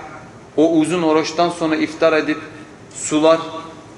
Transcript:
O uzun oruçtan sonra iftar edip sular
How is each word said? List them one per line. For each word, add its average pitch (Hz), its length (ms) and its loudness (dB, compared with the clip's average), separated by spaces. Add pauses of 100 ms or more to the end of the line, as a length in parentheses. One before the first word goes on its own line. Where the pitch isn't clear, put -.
(580)
O 160 140 4
uzun 165 320 2
oruçtan 160 460 0
sonra 160 260 -2
iftar 156 380 0
edip 151 240 0 (580)
sular 160 440 4 (580)